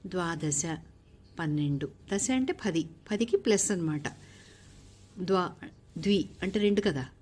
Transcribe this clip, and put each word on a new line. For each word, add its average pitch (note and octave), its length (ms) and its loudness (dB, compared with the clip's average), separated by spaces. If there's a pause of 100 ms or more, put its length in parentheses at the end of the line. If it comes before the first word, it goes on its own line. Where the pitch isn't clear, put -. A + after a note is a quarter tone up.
ద్వాదశ E3 540 -2 (760)
పన్నెండు, D3 520 0 (220)
దశ G3 220 0
అంటే C4 180 0 (120)
పది, F3 240 0 (220)
పదికి A#3 260 2
ప్లస్ G#3 340 2
అన్నమాట. D#3+ 360 -2 (1120)
ద్వా-, F3+ 480 -2 (300)
ద్వి G3 320 2 (120)
అంటే F#3+ 180 0
రెండు G#3 220 4
కదా C#3+ 240 0 (160)